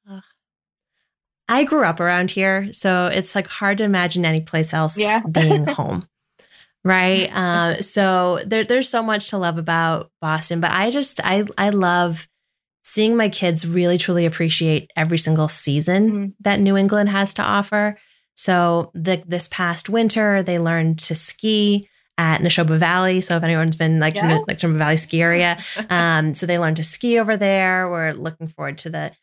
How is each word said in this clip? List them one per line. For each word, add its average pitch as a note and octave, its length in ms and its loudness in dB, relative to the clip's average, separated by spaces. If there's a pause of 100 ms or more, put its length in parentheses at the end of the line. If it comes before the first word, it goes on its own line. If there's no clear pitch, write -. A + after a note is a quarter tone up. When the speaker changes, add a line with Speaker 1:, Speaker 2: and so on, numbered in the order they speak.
Speaker 1:
Ugh. F#3+ 140 -18 (1300)
I C4 160 2
grew C#4 200 2
up E3 160 0
around F3+ 320 2
here, F#3+ 400 -2
so F3+ 340 0
it's, F#3 280 -2
like, G3 140 -2
hard G3+ 300 -2
to A3 60 0
imagine F3+ 400 0
any D#3+ 160 2
place D#3+ 320 -2
else D#3+ 260 -2
Speaker 2:
Yeah. G#3+ 220 2
<laughs> E3 100 -6
Speaker 1:
being D#3+ 360 4
home, F#3 420 -4 (760)
right? F#3 460 2
Speaker 2:
<laughs> - 40 -14
Speaker 1:
Uh, F3 480 0
so F#3 640 2
there, A3 180 0
there's B3+ 240 0
so A#3 140 -2
much G#3+ 280 -2
to G3+ 80 -4
love E3+ 200 -2
about E3 520 0 (100)
Boston, D#3+ 400 -2
but F3 120 0
I G3+ 180 0
just, C#4 340 -4
I, G3 200 0 (140)
I G3+ 120 2
love F3 580 0 (540)
seeing A3 340 0
my A3 140 2
kids E3+ 360 -2
really, F3 320 2
truly F3 280 0
appreciate D#3+ 680 0
every E3 220 0
single D#3 300 2
season F3+ 640 2
Speaker 2:
Mm. G3+ 300 -4
Speaker 1:
that G3+ 200 0
New G3 160 4
England G3+ 340 2
has G3 240 -2
to G#3+ 80 -4
offer. G#3 560 0 (380)
So F3 580 2
the, E3+ 320 -2
this E3+ 220 -4
past E3+ 400 -4
winter, G#3+ 540 2
they F3 160 0
learned E3 420 2
to - 140 -4
ski G#3 720 0 (300)
at D#3+ 220 2
Neshoba E3 380 2
Valley. F#3 420 2
So F3 160 -2
if E3 60 0
anyone's E3 340 0
been, D#3+ 240 2
like, D#3 160 0
in D#3+ 120 0
Speaker 2:
Yeah. D#3+ 100 4
Speaker 1:
the, D3 100 -2
like, - 100 -4
Neshoba D#3+ 200 0
Valley D#3 180 2
ski E3 260 -2
area, F3 400 0 (140)
Speaker 2:
<laughs> A3 140 -8
Speaker 1:
um, E3 440 0
so F3 120 -6
they F3 120 0
learned D#3+ 200 0
to D#3 60 -4
ski A#3 340 0
over A3 180 0
there. F#3+ 540 0
We're D#3+ 220 -2
looking D#3+ 360 -10
forward D3+ 300 -10
to D#3+ 120 -12
the D#3 220 -8 (100)